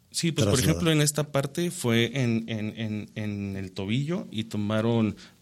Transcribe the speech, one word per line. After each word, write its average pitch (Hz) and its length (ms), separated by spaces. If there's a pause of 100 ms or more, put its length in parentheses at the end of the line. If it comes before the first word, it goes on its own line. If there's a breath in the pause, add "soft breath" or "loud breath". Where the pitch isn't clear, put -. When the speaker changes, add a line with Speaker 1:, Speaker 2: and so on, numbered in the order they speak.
(100)
Speaker 1:
Sí, 170 220
pues, 110 140
por 101 80
Speaker 2:
trasladar? - 200
Speaker 1:
ejemplo, 165 180
en 151 100
esta 147 280
parte 139 400
fue 120 520
en, 113 260
en, 107 280
en, 107 380
en 101 420
el 95 160
tobillo 135 600
y 107 120
tomaron 110 720 (260 loud breath)